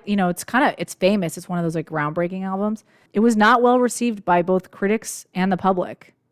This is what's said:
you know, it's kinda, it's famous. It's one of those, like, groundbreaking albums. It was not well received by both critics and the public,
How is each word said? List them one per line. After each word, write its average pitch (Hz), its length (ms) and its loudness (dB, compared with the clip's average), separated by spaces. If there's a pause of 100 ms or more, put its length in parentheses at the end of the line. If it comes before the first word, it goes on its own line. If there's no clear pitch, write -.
you 208 100 -2
know, 185 140 2
it's - 140 -6
kinda, 240 340 0
it's - 160 -10
famous. 185 440 0
It's - 120 -14
one 175 80 -4
of 170 60 -2
those, 165 100 -2
like, 160 160 -6
groundbreaking 175 540 -4
albums. 196 400 -4 (300)
It 202 80 2
was 226 160 4
not 233 240 6
well 247 180 4
received 240 460 -2
by 175 160 4
both 185 300 -2
critics - 640 -4
and 190 180 0
the 180 60 0
public, - 560 -2 (180)